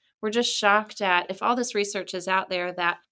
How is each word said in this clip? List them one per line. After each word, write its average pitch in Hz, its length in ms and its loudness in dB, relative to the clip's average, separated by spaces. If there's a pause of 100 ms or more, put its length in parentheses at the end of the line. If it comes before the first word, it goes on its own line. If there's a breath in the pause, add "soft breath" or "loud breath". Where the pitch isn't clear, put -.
(200)
we're 214 100 -2
just 233 260 0
shocked 208 440 2
at 180 300 2
if 190 120 -8
all 233 140 2
this 240 180 -2
research 202 400 -2
is 180 140 -6
out 190 220 0
there 180 240 -2
that 175 240 -2 (140)